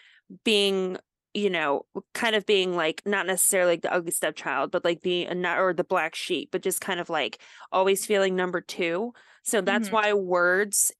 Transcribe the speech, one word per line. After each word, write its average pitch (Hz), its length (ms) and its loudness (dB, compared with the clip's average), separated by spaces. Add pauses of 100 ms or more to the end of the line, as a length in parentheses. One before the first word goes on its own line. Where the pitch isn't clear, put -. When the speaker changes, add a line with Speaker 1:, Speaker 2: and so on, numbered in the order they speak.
(460)
Speaker 1:
Being, 196 520 2 (360)
you 208 160 0
know, 156 360 0 (280)
kind 226 220 0
of 202 100 0
being, 185 300 2
like, 160 300 -2
not 196 220 -2
necessarily, 180 460 2
like, 170 100 -2
the - 100 0
ugly 175 180 -2
stepchild, 147 600 -4
but, 175 140 -2
like, 175 160 0
being 180 260 -2
a 175 80 -6
not, 180 240 -2
or 185 140 2
the 175 120 -2
black 165 300 -2
sheep, - 360 -6
but 180 120 -4
just 185 180 -2
kind 180 200 -4
of, 160 80 -8
like, 147 320 -4 (300)
always 196 340 2
feeling 190 300 2
number 180 260 -2
two. 180 520 -4 (300)
So 214 180 0
that's 196 300 0
Speaker 2:
Mm-hmm. - 20 -4
Speaker 1:
why 208 200 2
words 185 880 2